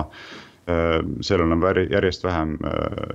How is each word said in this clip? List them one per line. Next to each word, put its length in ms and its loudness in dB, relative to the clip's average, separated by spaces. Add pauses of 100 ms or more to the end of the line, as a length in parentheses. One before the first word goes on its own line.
(680)
äh, 320 2 (220)
sellel 340 2
on 80 2
väri-, 280 4
järjest 360 2
vähem, 380 0
äh, 480 -4